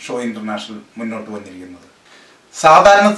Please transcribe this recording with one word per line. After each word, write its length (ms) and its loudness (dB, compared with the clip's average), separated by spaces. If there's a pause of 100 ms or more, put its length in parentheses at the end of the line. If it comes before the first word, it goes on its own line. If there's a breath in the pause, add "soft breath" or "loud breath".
ഷോ 140 -8
ഇന്റർനാഷണൽ 580 -10 (180)
മുന്നോട്ട് 340 -12
വന്നിരിക്കുന്നത്. 560 -20 (760 soft breath)
സാധാരണ 540 6